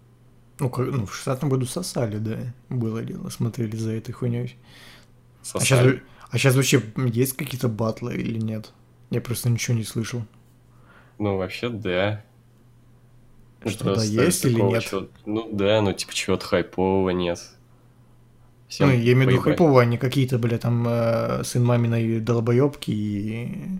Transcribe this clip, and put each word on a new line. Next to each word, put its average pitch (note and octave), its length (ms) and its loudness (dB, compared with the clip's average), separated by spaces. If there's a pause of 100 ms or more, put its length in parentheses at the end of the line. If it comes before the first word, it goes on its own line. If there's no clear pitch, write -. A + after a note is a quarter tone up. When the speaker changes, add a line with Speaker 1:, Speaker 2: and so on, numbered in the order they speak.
(580)
Speaker 1:
Ну, C3+ 120 -2
ка-, B2+ 120 -4
ну, A#2+ 240 -2
в - 80 -12
шестнадцатом C3+ 360 -2
году C3 160 0
сосали, B2 520 -4
да. A2 200 -4 (320)
Было A2+ 340 -4
дело, - 240 -10
смотрели A2+ 480 -4
за A2 160 -4
этой A2+ 200 -8
хуйней. A#2+ 440 -6 (960)
А F#2+ 100 -2
щас - 40 2 (120)
Speaker 2:
Сосали. - 20 6
Speaker 1:
вы-, - 200 4 (280)
а B2 80 -4
щас C3 180 4
вообще C3+ 260 4 (140)
есть B2+ 400 0
какие-то B2+ 320 -4
батлы A2+ 480 -4
или A#2+ 240 -4
нет? A2 320 -6 (380)
Я A#2+ 100 -2
просто A#2+ 300 -2
ничего A#2+ 260 0
не A2 80 -2
слышал. A#2 380 -6 (960)
Speaker 2:
Ну, G2+ 180 0
вообще, F#2+ 320 -4
да. G2+ 560 -2 (1400)
Ну, A2 60 -2
Speaker 1:
Что, - 160 -6
да, G2 80 2
Speaker 2:
просто G#2+ 180 0 (100)
Speaker 1:
есть F3+ 220 2
или B2 80 2
Speaker 2:
такого G#2+ 220 2
Speaker 1:
нет? A2+ 100 0
Speaker 2:
чего-, F#2+ 240 -6 (180)
ну A2 260 -4
да, G2+ 300 2
ну, F#2+ 100 2
типа, - 220 -8
чего-то - 320 -2
хайпового F#2 640 2
нет. F2 300 -2 (1300)
Всем - 200 0
Speaker 1:
Ну, C3+ 60 6
я A#2+ 200 4
имею - 20 6
в - 20 6 (140)
виду B2+ 100 4
Speaker 2:
поебать. - 20 -8
Speaker 1:
хайпового, D3+ 380 6
а - 20 4
не A#2 140 0
какие-то, B2+ 400 0
бля, A#2 200 0
там, A#2 300 0
э, A#2 560 0
сын B2 200 0
маминой A#2 560 2
долбоебки A#2+ 720 2
и G#2+ 580 -4 (300)